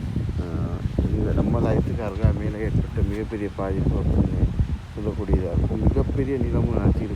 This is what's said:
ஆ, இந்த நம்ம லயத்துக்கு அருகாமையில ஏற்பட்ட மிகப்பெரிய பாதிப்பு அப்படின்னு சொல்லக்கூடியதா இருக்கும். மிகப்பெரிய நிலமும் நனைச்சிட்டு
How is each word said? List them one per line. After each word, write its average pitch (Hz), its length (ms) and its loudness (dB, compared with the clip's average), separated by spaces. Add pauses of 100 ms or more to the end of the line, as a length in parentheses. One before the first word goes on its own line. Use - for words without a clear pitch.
(400)
ஆ, - 40 -2 (540)
இந்த - 340 2
நம்ம - 280 2
லயத்துக்கு 113 420 2
அருகாமையில 104 560 0
ஏற்பட்ட 107 500 0
மிகப்பெரிய 104 480 -4
பாதிப்பு 95 460 0
அப்படின்னு - 420 2 (520)
சொல்லக்கூடியதா 95 560 -2
இருக்கும். 110 300 0
மிகப்பெரிய 120 540 0
நிலமும் 117 400 0
நனைச்சிட்டு 104 400 2